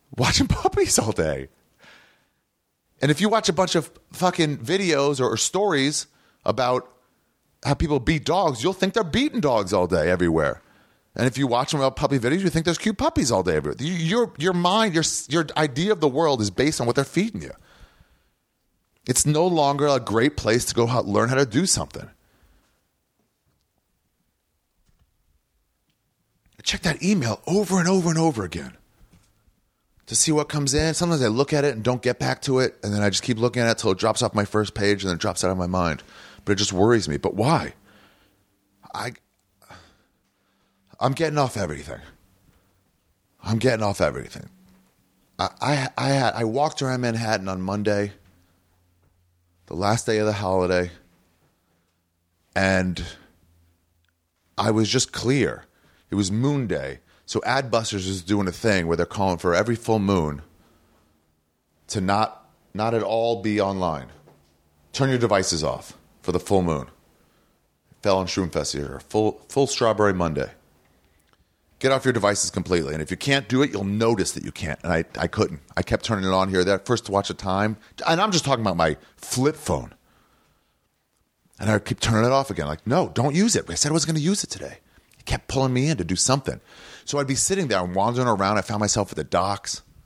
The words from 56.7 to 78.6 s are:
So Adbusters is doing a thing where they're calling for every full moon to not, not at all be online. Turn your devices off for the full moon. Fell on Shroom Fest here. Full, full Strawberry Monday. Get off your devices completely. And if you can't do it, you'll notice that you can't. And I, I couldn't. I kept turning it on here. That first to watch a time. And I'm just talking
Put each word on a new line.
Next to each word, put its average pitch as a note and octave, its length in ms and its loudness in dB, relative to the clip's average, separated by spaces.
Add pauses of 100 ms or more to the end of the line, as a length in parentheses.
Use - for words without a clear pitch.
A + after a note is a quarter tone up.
So - 140 -4
Adbusters A2+ 640 -2
is F#2+ 160 -6
doing G2 240 0
a F2 40 -2
thing F#2+ 360 0
where E2 100 2
they're E2+ 80 0
calling F#2+ 320 -2
for F2 160 2
every G#2+ 220 2
full A2 240 0
moon E2 420 0 (1500)
to G#2+ 120 -4
not, G2+ 480 -2 (240)
not A2+ 220 -2
at A2 80 0
all A2+ 400 0
be G#2 180 0
online. F2 460 -2 (840)
Turn C3+ 160 0
your B2+ 100 2
devices F#2+ 440 2
off C2 320 -6 (280)
for - 80 -4
the F2 80 0
full F#2+ 240 2
moon. D2+ 240 -2 (1160)
Fell G2 160 2
on F#2+ 80 0
Shroom F2+ 260 -4
Fest D2+ 220 -2
here. C#2 260 -8 (100)
Full, G#2+ 380 0
full C3+ 200 0
Strawberry G#2+ 440 2
Monday. D#2+ 380 -2 (1300)
Get C3+ 140 0
off C3+ 120 2
your C3 100 2
devices G#2 360 0
completely. E2 440 -2
And D#2 100 -4
if E2 80 -8
you F2+ 60 -6
can't C#3 300 0
do C3 140 2
it, D3+ 80 2
you'll G2+ 140 -4
notice G#2 480 0
that - 120 -10
you - 80 -8
can't. - 300 -8
And F2 100 -4
I, E2 140 0 (100)
I - 120 -4
couldn't. F2 340 -2 (160)
I F#2 60 -2
kept - 220 -4
turning G2 200 -2
it F#2+ 80 2
on F#2+ 160 2
here. F#2 140 4
That F#2+ 240 0
first A#2+ 180 -2
to G2+ 60 -8
watch G2 180 0
a F2+ 60 -6
time. G2+ 420 -2 (300)
And E3 120 2
I'm G#3+ 120 0
just E3 120 0
talking B2 220 0